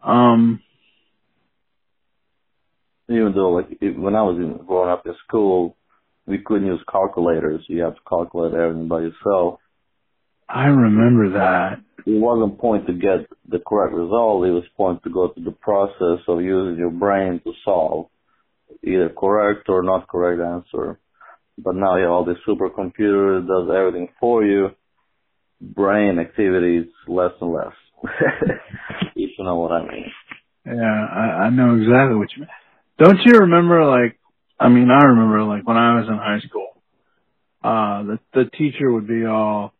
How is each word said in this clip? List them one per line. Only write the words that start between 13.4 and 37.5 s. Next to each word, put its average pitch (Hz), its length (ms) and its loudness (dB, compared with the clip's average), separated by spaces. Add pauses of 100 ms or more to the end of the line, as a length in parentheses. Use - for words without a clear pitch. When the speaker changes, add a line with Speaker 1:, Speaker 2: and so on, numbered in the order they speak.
Speaker 2:
the 87 180 -4
correct 104 280 -2
result. 95 500 -2
It 92 60 0
was 87 120 -2 (140)
point 90 260 -2
to - 60 -10
go 90 240 -2
through 85 120 -14
the 98 60 -10
process 98 760 -4
of 87 140 -2
using 92 360 -4
your 87 140 -4
brain 95 520 -2
to 85 100 -12 (120)
solve 85 420 -2 (760)
either 92 260 0
correct 104 600 -2
or 92 140 0
not 92 240 -2
correct 87 340 -2
answer. 85 580 -8 (580)
But 92 180 -6
now 92 220 0
you 95 60 0
have 87 80 0
all 87 140 0
this 87 120 -4 (100)
supercomputer 98 960 -2
that 90 60 -10
does 92 280 -2
everything 90 340 -2 (100)
for 120 260 0
you. 101 240 0 (920)
Brain 98 580 0
activity 87 580 0
is 82 100 -4 (200)
less 90 240 -2 (100)
and 85 120 -6
less. 76 200 -8 (300)
<laughs> - 80 -10 (1040)
If - 220 -8
you 98 60 -12
know 90 140 -4
what 85 160 -4
I 82 80 -2
mean. - 240 -12 (600)
Speaker 1:
Yeah, 110 460 -4
I, 110 340 -2
I 113 40 2
know 123 260 4
exactly 120 400 4
what 104 200 -2
you 139 80 -16
mean. - 60 -20 (480)
Don't 185 280 8
you 240 140 10
remember, 170 460 6
like, 123 320 2 (420)
I 120 100 4
mean, 123 220 6
I 143 140 8
remember, 113 380 4
like, 104 240 -6
when 113 100 0
I 117 220 2
was 107 100 -6
in 107 80 -4
high 104 300 -4
school, 98 200 -10 (960)